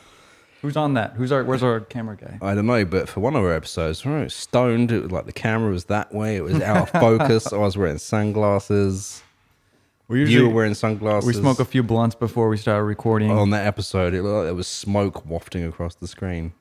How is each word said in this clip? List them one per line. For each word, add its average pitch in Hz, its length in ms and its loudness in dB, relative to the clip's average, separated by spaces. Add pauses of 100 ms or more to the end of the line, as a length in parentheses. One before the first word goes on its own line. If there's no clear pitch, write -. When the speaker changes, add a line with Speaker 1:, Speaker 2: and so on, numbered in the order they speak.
(640)
Speaker 1:
Who's 143 160 -4
on 147 160 0
that? 110 180 -2
Who's 127 180 -2
our, 135 140 2
where's 123 180 0
our 117 180 2
camera 110 360 -10
guy? - 240 -16
Speaker 2:
I 98 140 0
don't 104 100 2
know, 113 220 2
but 87 200 0
for - 140 -8
one 135 160 0
of 110 80 2
our 87 80 4
episodes, 80 500 -4
we 139 100 -4
were 147 180 -4
stoned. 120 640 0
It 110 100 0
was 90 100 -6
like 82 140 -6
the - 60 -14
camera 110 400 0
was 90 140 -4
that 104 280 -4
way. 107 220 -2
It 92 60 -4
was 90 200 0
out 107 160 2 (160)
of 175 80 4
focus. 113 500 4
Speaker 1:
<laughs> - 0 -
Speaker 2:
I 101 60 -2
was 101 180 0
wearing 82 220 0
sunglasses. 101 1200 0 (840)
Speaker 1:
We 120 100 0
Speaker 2:
You 143 80 4
Speaker 1:
usually 120 220 8
Speaker 2:
were 110 60 0
wearing 110 200 2
sunglasses. 107 520 0
Speaker 1:
we 120 60 2
smoke 120 260 2
a 131 60 2
few 127 180 0
blunts 113 320 2
before 113 360 0
we 107 80 0
start 107 260 0
recording. 107 460 2
Speaker 2:
On 107 200 4
that 104 160 0
episode, 95 460 -2
it 92 100 -2
looked 101 120 -2
like 104 100 -2
there 82 100 -4
was 90 120 -6
smoke 101 580 -2
wafting 85 400 -8
across 82 300 -8
the - 120 -14
screen, 85 540 -8